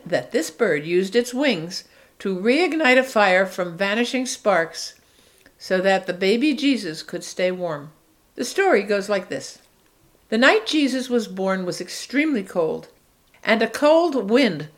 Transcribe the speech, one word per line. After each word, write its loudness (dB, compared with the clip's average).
that -4
this -2
bird 0
used 0
its 0
wings -2
to -4
reignite 2
a 4
fire 4
from -6
vanishing -2
sparks -2
so -2
that 2
the -2
baby 2
Jesus -2
could -10
stay -2
warm. -6
The -6
story 2
goes -2
like -2
this. -10
The 0
night 4
Jesus 0
was -2
born -4
was -6
extremely -2
cold, -2
and 2
a 0
cold 2
wind 2